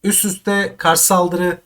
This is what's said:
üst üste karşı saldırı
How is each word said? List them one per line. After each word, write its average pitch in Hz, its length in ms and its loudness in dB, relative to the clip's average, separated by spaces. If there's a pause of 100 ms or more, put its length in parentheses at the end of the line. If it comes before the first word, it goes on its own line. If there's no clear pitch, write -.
üst 202 200 0
üste 202 540 -2
karşı 170 260 2
saldırı 180 600 0